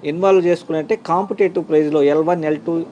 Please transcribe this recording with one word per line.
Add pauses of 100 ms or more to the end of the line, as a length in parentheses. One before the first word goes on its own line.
(100)
ఇన్వాల్వ్
చేసుకున్నట్టే (140)
కాంపిటీటివ్
ప్రైస్‌లో (140)
ఎల్
వన్,
ఎల్
టూ (180)